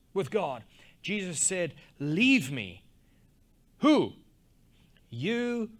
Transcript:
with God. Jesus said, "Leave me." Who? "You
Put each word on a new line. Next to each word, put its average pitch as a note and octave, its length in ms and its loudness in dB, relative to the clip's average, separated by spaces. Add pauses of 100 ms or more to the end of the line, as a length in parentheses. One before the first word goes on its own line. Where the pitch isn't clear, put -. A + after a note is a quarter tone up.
(140)
with F#3 180 -2
God. D3+ 320 -2 (380)
Jesus F#3 400 -4
said, F3 320 0 (240)
"Leave E3+ 540 2
me." G2 320 -10 (960)
Who? C4+ 340 4 (960)
"You A3+ 720 -4